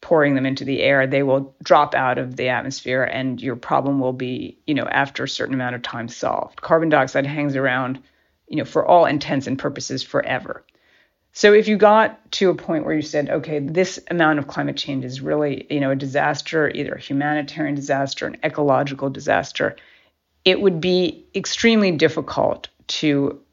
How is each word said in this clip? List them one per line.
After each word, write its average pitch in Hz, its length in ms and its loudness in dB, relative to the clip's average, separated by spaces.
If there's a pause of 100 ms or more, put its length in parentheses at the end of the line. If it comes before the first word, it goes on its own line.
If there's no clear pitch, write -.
pouring 147 320 2
them 135 140 0
into 135 180 -4
the 135 160 -2
air, 135 240 2
they 139 160 0
will 139 400 0
drop 147 320 4
out 131 240 0
of 127 200 -8
the 127 120 -2
atmosphere 127 540 -2
and 127 360 -4
your 123 160 -6
problem 139 440 0
will 127 140 0
be, 127 520 -8
you 151 80 -2
know, 123 140 -2
after 135 380 -2
a 135 40 -6
certain 117 240 -4
amount 123 220 -4
of 120 80 -10
time 117 240 -8
solved. - 560 -6
Carbon 165 260 2
dioxide 139 380 2
hangs 147 280 -2
around, 131 440 -2 (480)
you - 100 -6
know, - 80 -2
for - 180 0
all 170 220 6
intents 143 400 -2
and 135 140 -4
purposes 139 420 -6
forever. - 600 -4 (720)
So 208 200 6
if 208 160 6
you 214 80 2
got 214 560 4
to 190 160 2
a 170 60 2
point 156 280 -4
where 156 100 -2
you 156 80 0
said, 147 280 -2
"Okay, 151 300 -2
this 160 380 -2 (120)
amount 156 300 2
of 139 80 -6
climate 143 280 -6
change 135 300 -6
is 127 160 -10
really, 147 480 -2
you 147 100 -2
know, 135 120 0
a 139 40 0
disaster, 143 760 -2
either - 200 -6
a - 80 -10
humanitarian 147 760 -4
disaster, 139 540 -4
an - 160 -10
ecological 139 680 0
disaster," 151 680 -2 (680)
it 185 160 4
would 185 220 2
be 180 520 0
extremely 214 560 2
difficult - 760 0 (200)
to 143 520 0 (140)